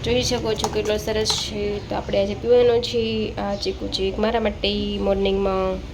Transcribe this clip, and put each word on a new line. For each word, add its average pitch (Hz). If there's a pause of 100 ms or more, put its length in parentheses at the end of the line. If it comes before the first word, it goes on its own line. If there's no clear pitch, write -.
જોઈ 247
શકો 233
છો 214
કેટલો 214
સરસ 220
છે. 208
તો 208
આપણે 202
આજે 202
પીવાનો 240
છે 226
આ 202
ચીકુ 196
ચીક 190
મારા 220
માટે 208
મોર્નિંગમાં. 196 (140)